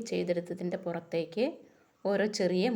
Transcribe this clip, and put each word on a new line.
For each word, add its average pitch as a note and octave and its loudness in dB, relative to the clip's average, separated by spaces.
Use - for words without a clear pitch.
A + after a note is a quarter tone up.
ചെയ്തെടുത്തതിൻ്റെ F3+ -2
പുറത്തേക്ക് E3+ -2
ഓരോ G3 4
ചെറിയ F#3 4